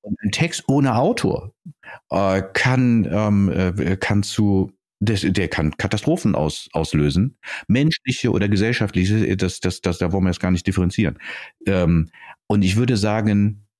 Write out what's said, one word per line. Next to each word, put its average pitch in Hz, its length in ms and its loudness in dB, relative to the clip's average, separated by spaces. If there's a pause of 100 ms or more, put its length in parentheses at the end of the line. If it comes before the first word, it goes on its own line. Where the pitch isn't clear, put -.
Und 104 200 -6
ein 104 100 -2
Text - 340 -4
ohne 135 300 2
Autor, 131 580 -2 (560)
äh, 95 320 0 (100)
kann, 123 580 2
ähm, 101 380 2
äh, 92 480 0
kann 104 280 -2
zu, 101 480 0 (280)
das, 101 240 0
der 92 240 0
kann 76 280 -2
Katastrophen 110 580 -2
aus-, - 380 -4
auslösen, 78 680 0 (300)
menschliche 127 640 0
oder 101 160 0
gesellschaftliche, 101 880 0
das, 92 240 -4
das, 92 200 -4
das, 90 180 -2
da 87 140 -2
wollen 95 120 0
wir 90 60 2
jetzt 85 100 -4
gar 92 100 0
nicht 90 160 0
differenzieren. 92 520 0 (480)
Ähm, 85 440 2 (380)
und 104 140 2
ich 92 140 2
würde 123 220 2
sagen 104 680 0 (140)